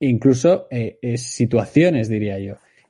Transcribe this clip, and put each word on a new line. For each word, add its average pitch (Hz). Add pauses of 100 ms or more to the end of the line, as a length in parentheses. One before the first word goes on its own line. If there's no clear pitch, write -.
incluso, 131
eh, 117
eh, 120
situaciones, 123
diría 104
yo, 98 (340)